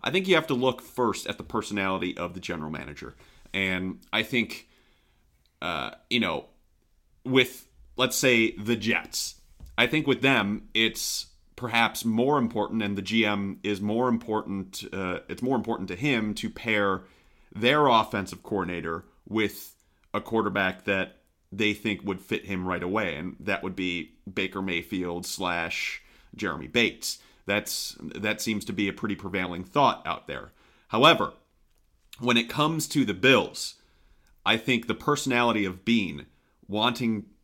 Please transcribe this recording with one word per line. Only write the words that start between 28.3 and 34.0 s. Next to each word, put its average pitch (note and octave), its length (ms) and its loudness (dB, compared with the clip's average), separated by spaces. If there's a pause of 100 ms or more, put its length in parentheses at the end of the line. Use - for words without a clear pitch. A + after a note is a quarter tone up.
seems G#2 240 -2
to - 80 -8
be G2+ 140 0
a F#2+ 60 -2
pretty G#2 220 -4
prevailing F2+ 480 -4
thought C3 440 2
out - 200 -6
there. C#2 260 -10 (340)
However, B2 460 6 (840)
when A#2+ 180 4
it A#2 120 0
comes D3+ 380 0
to C#3+ 180 2
the G2+ 80 -2
Bills, G#2 640 2 (680)